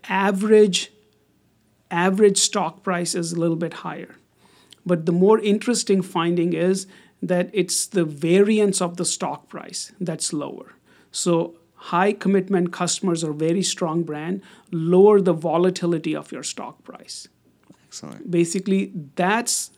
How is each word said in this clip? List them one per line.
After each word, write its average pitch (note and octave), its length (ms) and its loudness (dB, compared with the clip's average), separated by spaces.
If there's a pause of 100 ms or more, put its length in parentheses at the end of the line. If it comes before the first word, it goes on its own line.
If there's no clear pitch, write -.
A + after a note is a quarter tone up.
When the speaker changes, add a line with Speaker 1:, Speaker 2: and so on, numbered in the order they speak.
(120)
Speaker 1:
average, G3+ 800 4 (1000)
average F#3+ 480 4
stock - 460 -2
price F3 320 -2
is E3+ 160 -4
a E3+ 80 -4
little E3 160 2
bit D#3+ 180 -4
higher. D#3 420 -12 (680)
But E3+ 220 0
the F#3 40 2
more G3 280 6
interesting G#3 640 0
finding E3+ 500 0
is F#3 320 0 (360)
that F3+ 300 -2
it's - 360 -2
the F3 180 0
variance F#3+ 760 2
of F3 180 -4
the F3 80 -4
stock - 440 -8
price - 500 -14
that's - 320 -6
lower. - 440 -8 (360)
So F3 440 0 (200)
high F#3+ 380 0
commitment F#3+ 580 0
customers E3+ 520 -2
or D3+ 100 -4
very E3 300 0
strong E3+ 400 -2
brand D#3+ 400 -8 (280)
lower F#3 480 6
the F3+ 140 2
volatility E3 840 -2
of D3+ 160 -12
your C3 120 -12
stock - 400 -12
price. - 440 -18 (600)
Speaker 2:
Excellent. - 420 -16
Speaker 1:
Basically, F#3+ 640 0 (240)
that's, G#3 640 -2